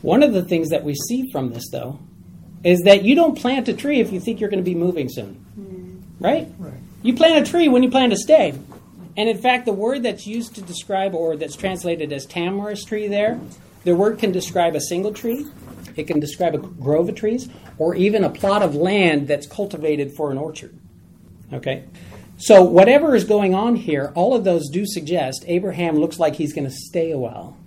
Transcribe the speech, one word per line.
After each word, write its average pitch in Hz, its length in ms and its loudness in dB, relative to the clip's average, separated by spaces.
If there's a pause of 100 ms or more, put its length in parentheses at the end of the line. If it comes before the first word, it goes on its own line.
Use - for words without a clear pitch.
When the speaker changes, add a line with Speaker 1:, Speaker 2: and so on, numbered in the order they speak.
Speaker 1:
One 190 200 4
of 269 100 4
the 185 100 0
things 165 280 -2
that 160 140 -2
we 147 100 -4
see 254 360 -6
from 131 220 -6
this, 117 180 -12
though, 127 280 -10 (640)
is 175 160 6
that 196 240 8
you 247 100 6
don't 330 240 4
plant 254 300 0
a 226 40 -2
tree 285 280 0
if 185 120 0
you 180 80 -4
think 226 200 -6
you're 202 100 -2
gonna 196 120 -2
be 180 120 -2
moving 170 340 -2
soon. 101 360 -12 (140)
Speaker 2:
Mm. 185 440 -16 (180)
Speaker 1:
Right? 294 280 0 (100)
Speaker 3:
Right. 156 160 -14 (280)
Speaker 1:
You 240 120 0
plant 320 320 4
a - 40 -8
tree 339 180 2
when 247 140 4
you 254 80 2
plan 254 200 2
to 196 60 0
stay. 190 380 4 (600)
And 214 120 0
in 220 100 -2
fact, 247 260 0
the 220 80 0
word 233 300 -4
that's 202 240 -6
used 220 300 -8
to 208 60 -16
describe, 190 520 -4
or 165 220 -2
that's 147 200 -8
translated 170 560 -4
as 139 140 -10
tamarisk 202 600 -6
tree 208 200 -4
there, 214 320 -2 (440)
the 175 100 4
word 208 240 2
can 202 140 0
describe 170 420 0
a - 60 -2
single 190 320 -4
tree, 247 340 -6 (500)
it 151 100 -8
can 151 140 0
describe 156 340 -2
a 139 40 -2
grove 147 500 0
of 202 60 -6
trees, 226 340 -4 (300)
or 170 160 0
even 202 300 2
a 131 60 0
plot 202 320 0
of 156 120 0
land 160 540 2
that's 143 180 -2
cultivated 151 680 -4
for 147 140 -4
an 135 80 -6
orchard. - 360 -12 (760)
Okay? 135 320 -6 (540)
So 196 240 10
whatever 247 520 6
is 190 100 4
going 202 300 2
on 220 220 0
here, 143 380 -4
all 202 200 2
of 220 80 0
those 170 280 0
do 185 160 -4
suggest 147 600 -4
Abraham 170 500 -2
looks 151 220 0
like 156 180 0
he's 147 160 -4
gonna 139 180 -6
stay 165 420 -6
a 143 60 -4
while. 104 380 -10 (100)